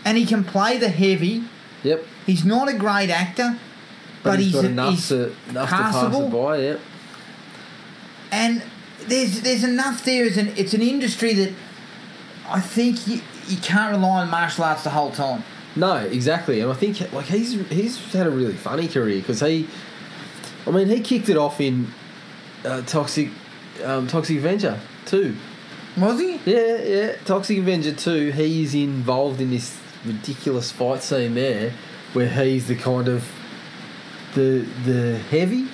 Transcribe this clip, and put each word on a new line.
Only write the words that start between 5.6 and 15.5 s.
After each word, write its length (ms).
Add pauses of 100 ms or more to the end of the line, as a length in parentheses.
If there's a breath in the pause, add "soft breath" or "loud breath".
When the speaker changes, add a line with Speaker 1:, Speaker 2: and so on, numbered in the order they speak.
Speaker 2:
to 60
pass 180
Speaker 1:
passable. 320
Speaker 2:
it 40 (140)
by, 140
yeah. 180 (1600)
Speaker 1:
And 300 (440)
there's, 360
there's 220
enough 400
there. 200
As 120
an, 200
it's 180
an 80
industry 520
that 180 (960)
I 120
think 460
you, 140 (280)
you 100
can't 340
rely 300
on 80
martial 340
arts 200
the 60
whole 200
time. 320 (340)